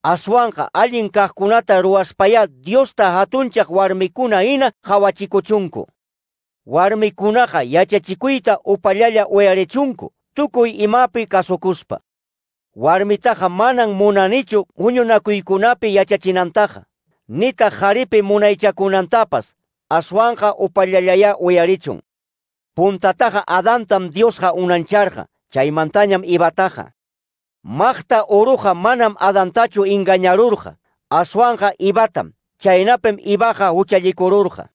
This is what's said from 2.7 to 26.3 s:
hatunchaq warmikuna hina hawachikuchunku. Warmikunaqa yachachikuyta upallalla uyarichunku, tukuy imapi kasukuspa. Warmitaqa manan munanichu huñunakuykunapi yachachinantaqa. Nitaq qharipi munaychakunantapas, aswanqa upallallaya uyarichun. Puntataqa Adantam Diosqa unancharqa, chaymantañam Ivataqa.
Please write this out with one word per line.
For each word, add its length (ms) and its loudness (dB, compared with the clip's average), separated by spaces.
hatunchaq 580 -2
warmikuna 680 -2
hina 320 0
hawachikuchunku. 1040 -2
Warmikunaqa 960 0
yachachikuyta 1000 -2
upallalla 640 0
uyarichunku, 840 0
tukuy 360 0
imapi 560 -2
kasukuspa. 760 -4
Warmitaqa 720 0
manan 420 0
munanichu 760 0
huñunakuykunapi 1160 0
yachachinantaqa. 920 0
Nitaq 500 -2
qharipi 440 0
munaychakunantapas, 1300 0
aswanqa 680 0
upallallaya 800 2
uyarichun. 640 0
Puntataqa 720 0
Adantam 640 0
Diosqa 420 0
unancharqa, 720 -2
chaymantañam 720 0
Ivataqa. 680 -2